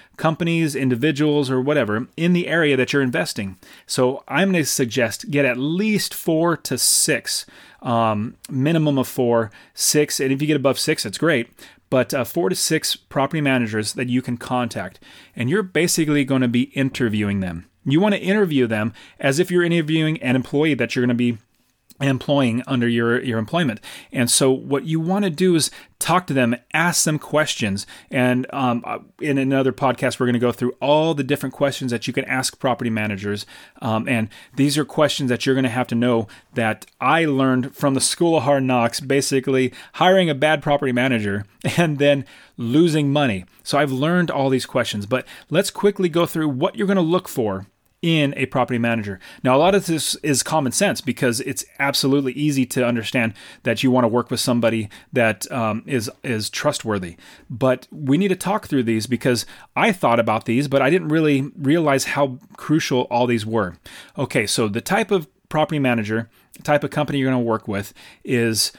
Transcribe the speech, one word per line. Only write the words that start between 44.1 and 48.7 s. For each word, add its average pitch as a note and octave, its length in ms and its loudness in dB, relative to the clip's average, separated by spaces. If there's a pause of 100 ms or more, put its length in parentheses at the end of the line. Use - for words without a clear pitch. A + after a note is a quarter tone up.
all C3+ 200 0
these C3 160 0
questions, A2 400 -4
but B2+ 200 -2 (240)
let's D3 220 0
quickly G3+ 380 0
go E3 160 2
through D#3 240 -2
what C#3 260 -2
you're G#3+ 100 -2
gonna G3 160 2
look F3 280 0
for G2 360 -4 (340)
in D#3 380 2
a C3 80 -2
property B2+ 320 0